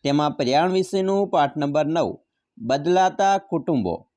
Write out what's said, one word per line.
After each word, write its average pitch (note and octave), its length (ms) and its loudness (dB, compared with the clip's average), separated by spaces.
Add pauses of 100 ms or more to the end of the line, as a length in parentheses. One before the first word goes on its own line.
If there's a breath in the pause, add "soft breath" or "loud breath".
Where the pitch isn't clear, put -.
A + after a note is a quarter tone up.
તેમાં C#3+ 280 0
પર્યાવરણ D3+ 420 0
વિશેનું F#3+ 580 -2
પાઠ D3 260 0
નંબર C#3+ 300 -2
નવ, D3+ 320 -2 (400)
બદલાતા F#3 800 2
કુટુંબો C3 800 -4